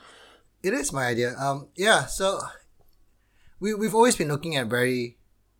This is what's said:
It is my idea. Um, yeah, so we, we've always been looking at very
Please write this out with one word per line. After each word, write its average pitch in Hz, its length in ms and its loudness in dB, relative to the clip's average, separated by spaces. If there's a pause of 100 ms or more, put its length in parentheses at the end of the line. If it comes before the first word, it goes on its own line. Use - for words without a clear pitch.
(640)
It 190 100 0
is 277 200 -4
my 131 140 -2
idea. 120 320 0
Um, 139 380 -4
yeah, 180 300 4
so 190 340 -2 (1200)
we, 214 140 -2
we've 208 200 -2
always 233 220 6
been 160 120 0
looking 147 280 -4
at 127 120 0
very 123 480 0 (440)